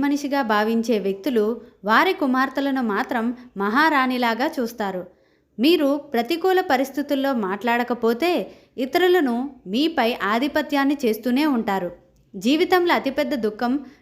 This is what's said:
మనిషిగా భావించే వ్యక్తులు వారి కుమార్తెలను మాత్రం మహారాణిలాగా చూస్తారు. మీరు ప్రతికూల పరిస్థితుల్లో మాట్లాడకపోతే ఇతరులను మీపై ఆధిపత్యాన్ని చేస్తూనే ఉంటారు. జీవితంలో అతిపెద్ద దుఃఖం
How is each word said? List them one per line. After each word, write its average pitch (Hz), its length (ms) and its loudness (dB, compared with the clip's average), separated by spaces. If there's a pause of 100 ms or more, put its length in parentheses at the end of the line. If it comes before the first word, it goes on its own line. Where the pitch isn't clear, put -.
మనిషిగా 277 380 0 (120)
భావించే 226 520 2
వ్యక్తులు 208 400 0 (440)
వారి 320 320 4
కుమార్తెలను 262 600 0 (120)
మాత్రం 233 320 -2 (360)
మహారాణిలాగా 254 960 2
చూస్తారు. 202 480 -4 (540)
మీరు 285 340 4 (200)
ప్రతికూల 330 480 2 (120)
పరిస్థితుల్లో 269 600 0 (140)
మాట్లాడకపోతే 240 880 0 (520)
ఇతరులను 349 520 2 (360)
మీపై 277 360 0 (240)
ఆధిపత్యాన్ని 285 720 0
చేస్తూనే 240 400 0 (100)
ఉంటారు. 190 340 -2 (440)
జీవితంలో 339 600 2
అతిపెద్ద 269 400 0 (100)
దుఃఖం 220 280 -2 (280)